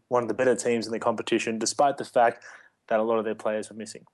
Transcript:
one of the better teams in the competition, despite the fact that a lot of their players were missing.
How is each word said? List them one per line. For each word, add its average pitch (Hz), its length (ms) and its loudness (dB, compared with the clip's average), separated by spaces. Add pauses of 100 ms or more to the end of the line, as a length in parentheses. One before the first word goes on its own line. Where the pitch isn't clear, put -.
one 123 140 2
of 113 60 -4
the 110 40 -2
better 123 240 4
teams 117 300 0
in 110 60 -6
the 110 60 -4
competition, 113 600 0
despite 135 400 0
the 117 80 -10
fact 120 360 2 (460)
that 113 100 2
a 110 40 2
lot 113 160 2
of 107 80 -2
their 107 80 -2
players 107 340 -4
were 107 80 -18
missing. - 380 -14